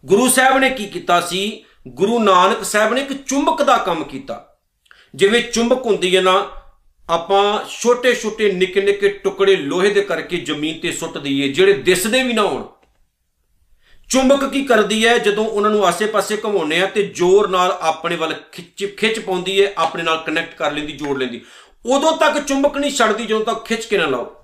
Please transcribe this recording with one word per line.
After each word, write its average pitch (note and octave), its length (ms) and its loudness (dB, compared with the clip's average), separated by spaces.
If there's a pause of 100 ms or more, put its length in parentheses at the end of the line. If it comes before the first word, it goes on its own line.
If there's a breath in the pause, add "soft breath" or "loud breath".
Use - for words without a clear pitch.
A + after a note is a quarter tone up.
ਗੁਰੂ G#3 240 4
ਸਾਹਿਬ C4 300 4
ਨੇ C4 120 2
ਕੀ G#3+ 160 -8
ਕੀਤਾ F3 340 0
ਸੀ? F#3+ 440 -6 (240 soft breath)
ਗੁਰੂ G3 300 0
ਨਾਨਕ G3+ 460 4
ਸਾਹਿਬ A3 300 0
ਨੇ C4+ 60 0
ਇੱਕ C#4 120 -8
ਚੁੰਬਕ C#4+ 500 -2
ਦਾ C4+ 140 4
ਕੰਮ D#3+ 280 -2
ਕੀਤਾ। - 540 -14 (560 soft breath)
ਜਿਵੇਂ G3+ 280 4
ਚੁੰਬਕ A#3+ 440 0
ਹੁੰਦੀ F#3 300 2
ਹੈ F#3 40 6
ਨਾ, F#3 300 2 (600)
ਆਪਾਂ G3 580 0
ਛੋਟੇ-ਛੋਟੇ, A#3 840 0
ਨਿੱਕੇ-ਨਿੱਕੇ G3 560 0
ਟੁਕੜੇ G3 480 2
ਲੋਹੇ F3 340 0
ਦੇ G3 120 2
ਕਰਕੇ E3+ 340 -4
ਜ਼ਮੀਨ D#3 420 -6
ਤੇ E3 140 -6
ਸੁੱਟ - 260 -8
ਦਈਏ, C#3 300 -2
ਜਿਹੜੇ F3+ 240 4
ਦਿਸਦੇ G3+ 500 2
ਵੀ B3+ 100 -2
ਨਾ A3 100 0
ਹੋਣ। C3 220 -2 (1400)
ਚੁੰਬਕ C4+ 420 2
ਕੀ C4+ 140 -2
ਕਰਦੀ A3 420 2
ਹੈ? A#3+ 120 4
ਜਦੋਂ G#3 280 0
ਉਹਨਾਂ G#3 240 0
ਨੂੰ G#3 160 2
ਆਸੇ-ਪਾਸੇ G#3 580 0
ਘੁਮਾਉਂਦੇ F3 380 0
ਆ F#3+ 40 0
ਤੇ G3 160 -2
ਜ਼ੋਰ F#3 460 2
ਨਾਲ F#3 320 0
ਆਪਣੇ E3 360 -2
ਵੱਲ D#3+ 180 -4 (180)
ਖਿੱਚ, G3 440 -10
ਖਿੱਚ A3 220 -2
ਪਾਉਂਦੀ F#3+ 460 0
ਹੈ, G3 140 -2
ਆਪਣੇ E3 240 -2
ਨਾਲ D#3+ 240 -2
ਕਨੈਕਟ E3 280 -4
ਕਰ D3 180 -4
ਲੈਂਦੀ, D3+ 200 -8
ਜੋੜ C#3 260 -6
ਲੈਂਦੀ। A#2+ 220 -6 (460 loud breath)
ਉਦੋਂ C#4+ 300 2
ਤੱਕ D4+ 220 2
ਚੁੰਬਕ C#4 380 -2
ਨਹੀਂ C#4+ 140 -2
ਛੱਡਦੀ A3 360 0
ਜਦੋਂ G#3+ 180 -2
ਤੱਕ A3 200 -6
ਖਿੱਚ A3+ 200 -4
ਕੇ G3+ 140 0
ਨਾ E3 80 0
ਲਾਓ। B2+ 380 -6